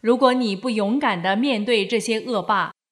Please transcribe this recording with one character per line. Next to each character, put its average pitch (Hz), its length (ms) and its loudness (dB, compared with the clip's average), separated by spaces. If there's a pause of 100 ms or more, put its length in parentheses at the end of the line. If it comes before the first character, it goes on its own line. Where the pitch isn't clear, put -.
如 233 160 2
果 254 160 4
你 247 200 0
不 220 160 -6
勇 214 300 0
敢 214 220 0
地 190 160 0
面 240 260 0
对 208 240 0
这 226 100 0
些 220 220 -2
恶 220 220 -4
霸， 180 320 -2 (180)